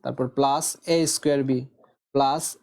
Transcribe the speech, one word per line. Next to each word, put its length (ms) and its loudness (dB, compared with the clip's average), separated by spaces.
তারপর 200 -4
প্লাস 280 0
এ 20 4
স্কয়ার 340 0
বি 100 0
প্লাস 280 2